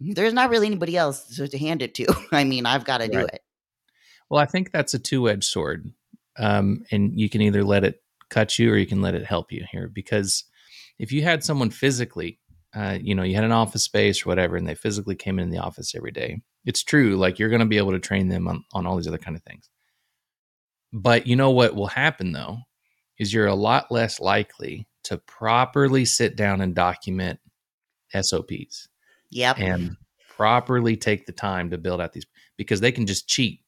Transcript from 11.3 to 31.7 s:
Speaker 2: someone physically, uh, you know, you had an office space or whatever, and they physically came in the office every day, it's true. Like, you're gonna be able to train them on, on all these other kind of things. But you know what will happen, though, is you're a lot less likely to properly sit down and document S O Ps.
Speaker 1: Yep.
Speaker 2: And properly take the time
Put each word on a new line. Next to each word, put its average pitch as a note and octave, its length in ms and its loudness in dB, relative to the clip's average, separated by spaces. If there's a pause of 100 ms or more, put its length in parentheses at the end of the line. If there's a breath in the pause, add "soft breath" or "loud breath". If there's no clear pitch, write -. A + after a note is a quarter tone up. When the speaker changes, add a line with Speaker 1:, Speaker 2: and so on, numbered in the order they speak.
Speaker 2:
someone C3+ 240 0
physically, A#2 720 -2 (360)
uh, G2 240 -4
you F#2+ 160 -2
know, F#2 100 0
you F#2 100 0
had G#2+ 100 2
an A2+ 80 2
office A2+ 300 0
space G2+ 420 2
or F2+ 60 -2
whatever, F2+ 260 0
and F2 100 -4
they D#2 80 -6
physically G2+ 420 -4
came F#2+ 220 -4
in F2 120 -2
the E2+ 80 -4
office - 360 -8
every C#2+ 180 -10
day, - 280 -8 (240)
it's - 180 -2
true. A#2+ 340 4
Like, F#2 220 2
you're G#2+ 120 0
gonna A2+ 160 4
be G#2+ 100 2
able G2 160 2
to F#2 60 0
train F#2+ 300 0
them F2 200 -2
on, E2+ 240 -6
on F2+ 140 -4
all F#2 100 -2
these F2 120 -4
other D#2+ 100 -6
kind D#2+ 180 -10
of E2 60 -14
things. - 260 -20 (1200)
But A2+ 340 4
you B2 100 4
know C3+ 140 6
what B2 240 6
will G2+ 120 -2
happen, B2+ 460 -2
though, F2 260 -8 (600)
is G2+ 140 -4
you're A2 140 4
a G2 80 4
lot G#2+ 360 2
less A2+ 300 0
likely - 640 -2 (180)
to F2 140 -6
properly B2+ 840 0
sit - 320 0
down G2+ 240 0
and F#2 140 -2
document F2+ 640 -2 (760)
S G2 180 -2
O F2 100 0
Ps. - 460 -14 (420)
Speaker 1:
Yep. B2 280 0
Speaker 2:
And F2+ 380 -2 (400)
properly A#2 600 2
take G#2+ 300 -2
the F2+ 60 -12
time F2+ 380 -4